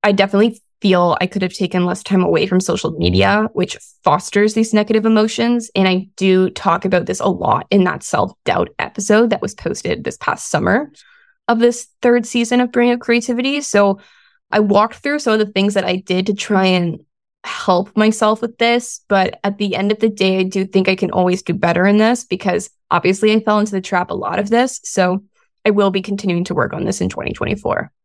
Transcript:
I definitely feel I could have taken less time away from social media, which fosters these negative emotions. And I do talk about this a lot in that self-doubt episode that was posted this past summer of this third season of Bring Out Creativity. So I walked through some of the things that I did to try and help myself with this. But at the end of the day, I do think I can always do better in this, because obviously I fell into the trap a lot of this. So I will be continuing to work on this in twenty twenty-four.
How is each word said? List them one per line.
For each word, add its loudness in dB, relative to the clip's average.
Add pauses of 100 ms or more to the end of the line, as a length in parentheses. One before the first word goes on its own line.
I 4
definitely 2 (220)
feel 4
I -2
could -6
have -4
taken -2
less -4
time 0
away 2
from 2
social -4
media, 2
which -4 (240)
fosters 2
these 0
negative 2
emotions. 0
And 4
I 0
do 2
talk -2
about 0
this -6
a 0
lot -2
in 4
that -4
self-doubt -2 (100)
episode 0
that -2
was -8
posted -8
this -8
past -6
summer 0 (560)
of 0
this 2 (140)
third 2
season 0
of 0
Bring 2
Out -2
Creativity. -2
So 2 (520)
I 2
walked 2
through -4
some 0
of 2
the -8
things 0
that 0
I -2
did -2
to 0
try 0
and 0 (420)
help -2
myself 2
with -6
this. -2
But 0
at -4
the -2
end 0
of 0
the 2
day, 0
I 2
do -2
think 0
I 2
can -4
always 0
do -4
better 2
in 4
this, 2
because -4 (180)
obviously 2
I 4
fell 0
into -2
the -2
trap -4
a -6
lot -6
of -4
this. 0
So -2 (400)
I 2
will 2
be -2
continuing -2
to -6
work -2
on -6
this -4
in 0
twenty -6
twenty-four. -4 (140)